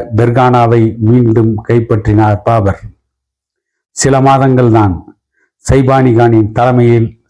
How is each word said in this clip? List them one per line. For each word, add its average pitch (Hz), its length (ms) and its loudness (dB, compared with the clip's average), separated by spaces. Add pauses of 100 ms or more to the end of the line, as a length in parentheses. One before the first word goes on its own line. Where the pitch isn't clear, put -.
(160)
பெர்கானாவை 120 680 0 (200)
மீண்டும் 113 520 0 (120)
கைப்பற்றினார் 110 800 0
பாபர். 104 360 -2 (1120)
சில 135 260 0
மாதங்கள்தான் 127 760 2 (680)
சைபானி 131 500 0
கானின் 113 360 2
தலைமையில் 120 560 0 (220)